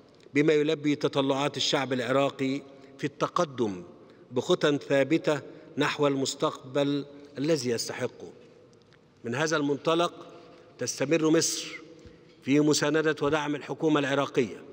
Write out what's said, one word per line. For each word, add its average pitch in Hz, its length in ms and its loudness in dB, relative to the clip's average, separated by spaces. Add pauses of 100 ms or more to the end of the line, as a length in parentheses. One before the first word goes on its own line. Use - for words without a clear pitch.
(340)
بما 147 180 4
يلبي 147 440 2
تطلعات 139 600 0
الشعب 135 360 0
العراقي 135 720 0 (360)
في - 60 -8
التقدم 127 800 -2 (480)
بخطى 147 480 2 (100)
ثابتة 143 520 2 (380)
نحو 143 280 2
المستقبل 139 960 -2 (340)
الذي 160 320 0
يستحقه. 113 600 -6 (920)
من 117 100 -4
هذا 160 220 0
المنطلق، 160 720 0 (520)
تستمر 151 520 0
مصر - 360 2 (760)
في 139 180 4
مساندة 151 600 2
ودعم 147 320 0
الحكومة 151 460 0
العراقية 139 640 0 (100)